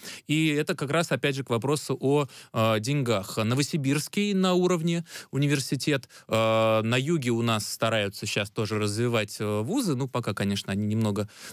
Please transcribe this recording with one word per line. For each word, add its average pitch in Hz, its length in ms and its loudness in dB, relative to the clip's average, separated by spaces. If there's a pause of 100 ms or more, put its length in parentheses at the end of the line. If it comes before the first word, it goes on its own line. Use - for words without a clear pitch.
(280)
и 156 200 2
это 151 280 0
как 135 160 -4
раз, 165 200 2
опять 139 240 0
же, 135 80 -6
к - 60 -12
вопросу 131 500 0
о, 139 280 2 (260)
э, 110 260 4
деньгах. 117 580 0
Новосибирский 143 960 0
на 185 200 2
уровне 170 520 2 (260)
университет, 143 800 0 (180)
э, 110 560 4
на 117 140 2
юге 135 340 0
у 117 100 0
нас 113 260 0
стараются 110 580 -2
щас 104 240 -2
тоже 107 300 -2
развивать, 107 600 0
э, 104 220 0
вузы, 185 340 0
ну, 131 140 -4
пока, 120 240 -4
конечно, 101 400 -2
они 104 120 -2
немного, 107 440 0 (240)